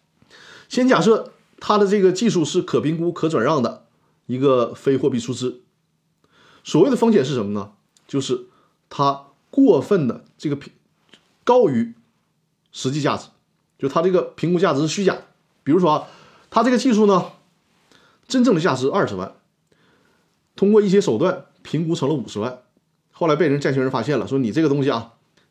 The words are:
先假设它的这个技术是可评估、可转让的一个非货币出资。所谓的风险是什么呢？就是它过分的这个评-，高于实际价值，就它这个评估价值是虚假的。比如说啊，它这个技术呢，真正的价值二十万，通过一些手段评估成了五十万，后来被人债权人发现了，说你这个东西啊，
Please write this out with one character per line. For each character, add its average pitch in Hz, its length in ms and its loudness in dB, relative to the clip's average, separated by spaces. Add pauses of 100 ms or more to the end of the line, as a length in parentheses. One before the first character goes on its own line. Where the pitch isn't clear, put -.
(680)
先 254 200 0
假 247 120 4
设 202 320 2 (280)
它 214 180 0
的 202 80 4
这 202 140 2
个 185 100 6
技 208 180 0
术 165 160 2
是 175 160 -2
可 139 200 -2
评 151 180 -2
估、 165 140 -4
可 160 160 -2
转 131 160 0
让 135 180 2
的 - 240 -6 (400)
一 123 100 -6
个 127 380 2
非 135 220 0
货 139 120 -2
币 127 120 -2
出 127 120 -6
资。 123 280 -8 (1040)
所 156 180 2
谓 269 80 4
的 240 60 2
风 233 160 2
险 185 120 2
是 143 100 -6
什 107 120 -4
么 101 60 -6
呢？ 104 220 -10 (340)
就 139 120 -4
是 123 260 -6 (440)
它 139 360 -2 (240)
过 220 300 4
分 160 280 -2
的 - 160 -8 (120)
这 160 140 -8
个 143 60 -4
评-， - 160 -16 (720)
高 240 240 4
于 117 260 -2 (800)
实 - 180 -8
际 147 100 -4
价 131 160 -2
值， - 120 -14 (500)
就 139 100 -4
它 165 140 -2
这 185 80 0
个 180 100 2 (140)
评 165 180 -4
估 180 60 0
价 170 160 0
值 135 60 -2
是 156 80 -2
虚 196 160 -4
假 170 80 2
的。 - 120 -12 (380)
比 135 80 -2
如 175 80 4
说 170 140 2
啊， 143 160 -4 (420)
它 226 140 2
这 254 80 2
个 247 40 4
技 254 160 0
术 208 140 4
呢， 190 200 2 (1000)
真 254 160 0
正 240 100 4
的 160 80 0
价 160 140 0
值 127 160 -2
二 185 160 0
十 104 80 -8
万， 92 220 -10 (1200)
通 202 160 2
过 214 100 6
一 202 60 0
些 196 120 4
手 127 180 0
段 175 280 -2 (160)
评 160 240 -4
估 165 80 -2
成 135 140 -4
了 156 80 -2
五 110 100 -8
十 - 140 -10
万， 127 220 -10 (540)
后 170 120 -2
来 147 80 2
被 165 120 0
人 143 120 -2
债 147 120 -2
权 135 80 -2
人 131 80 -2
发 131 140 -4
现 131 160 -4
了， 98 80 -4
说 135 140 -2
你 110 100 -2
这 131 100 -2
个 156 80 2
东 143 140 0
西 135 80 0
啊， 113 220 -6 (380)